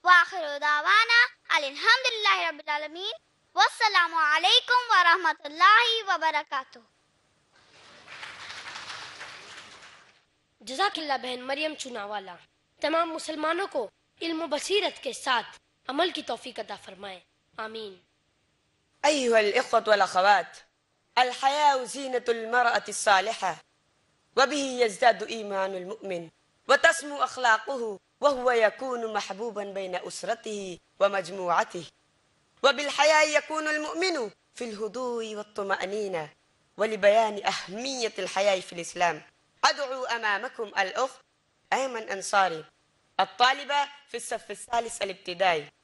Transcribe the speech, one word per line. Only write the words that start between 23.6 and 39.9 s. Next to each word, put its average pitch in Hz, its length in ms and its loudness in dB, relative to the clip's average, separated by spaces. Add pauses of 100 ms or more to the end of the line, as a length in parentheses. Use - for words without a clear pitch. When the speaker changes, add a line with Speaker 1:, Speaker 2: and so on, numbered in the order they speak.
Speaker 3:
وبه 277 280 2 (200)
يزداد 208 380 2
إيمان 202 520 -6
المؤمن، 180 540 -8 (400)
وتسمو 285 560 2
أخلاقه، 233 760 -2 (220)
وهو 254 320 2
يكون 233 600 0
محبوبا 208 520 -6
بين 190 300 -8 (140)
أسرته 202 680 -8 (240)
ومجموعته، 185 840 -2 (800)
وبالحياء 294 640 4
يكون 302 440 0
المؤمن 302 600 -2 (260)
في 247 100 -8
الهدوء 226 720 -8
والطمأنينة۔ 196 920 -6 (520)
ولبيان 214 600 2
أهمية 220 800 -6
الحياء 190 420 0
في - 140 -16
الإسلام، 170 460 -4 (460)
أدعو 269 400 -2